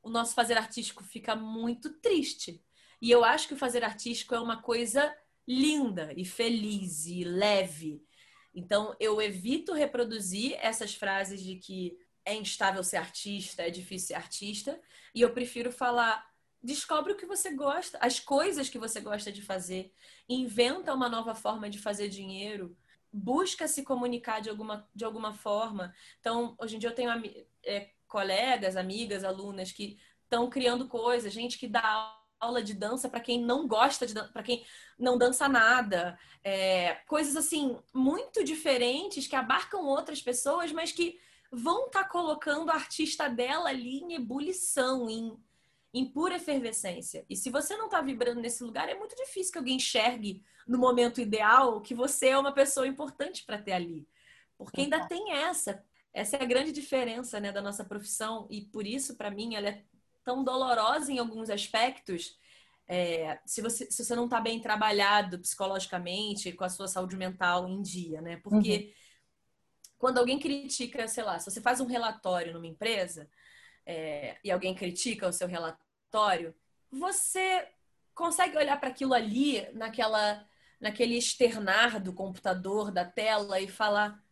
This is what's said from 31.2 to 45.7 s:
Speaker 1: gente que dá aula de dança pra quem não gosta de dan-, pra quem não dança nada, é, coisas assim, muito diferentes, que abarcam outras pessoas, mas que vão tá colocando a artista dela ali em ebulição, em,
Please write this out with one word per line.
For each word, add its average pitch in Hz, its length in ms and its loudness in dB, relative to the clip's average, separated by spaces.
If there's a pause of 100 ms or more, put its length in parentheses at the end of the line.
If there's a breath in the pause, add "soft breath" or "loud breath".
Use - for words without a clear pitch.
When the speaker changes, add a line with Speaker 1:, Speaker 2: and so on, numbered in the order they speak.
Speaker 1:
gente 240 260 -4
que 233 100 -8
dá 220 480 2 (220)
aula 233 240 0
de 208 100 -6
dança 214 360 -2
pra 240 120 -4
quem 240 220 0
não 262 260 2
gosta 240 380 4
de 208 80 -8
dan-, 214 180 -6
pra 214 100 -10
quem 240 220 -2 (340 loud breath)
não 247 200 4
dança 254 300 4
nada, 220 680 4 (260 loud breath)
é, 190 500 2 (120)
coisas 294 300 0
assim, 302 420 0 (140)
muito 311 520 2
diferentes, 277 840 0
que 285 100 -2
abarcam 311 500 0
outras 294 360 -2
pessoas, 294 500 0
mas 330 200 -4
que 339 260 -2 (340 loud breath)
vão 339 380 0
tá 392 140 2
colocando 311 680 0
a 320 40 6
artista 311 540 -2
dela 262 400 0
ali 262 300 -4
em 339 160 -8
ebulição, 262 960 -2
em, 226 260 -6 (560)